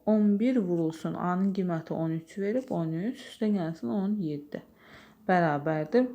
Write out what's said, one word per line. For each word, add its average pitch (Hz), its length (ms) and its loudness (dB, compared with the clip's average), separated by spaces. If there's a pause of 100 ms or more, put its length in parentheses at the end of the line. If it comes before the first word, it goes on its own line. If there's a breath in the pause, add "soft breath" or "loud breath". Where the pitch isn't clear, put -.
On 208 340 4
bir 254 180 2
vurulsun, 170 560 0
A-nın 180 400 0
qiyməti 175 400 -2
on 165 180 -2
üç 165 260 -8
verib, 220 320 -2
on 165 220 -2
üç, 190 380 -4
üstə 220 240 -2
gəlsin 185 400 -2
on 208 280 0
yeddi. 151 400 -6 (680 loud breath)
Bərabərdir. 160 880 2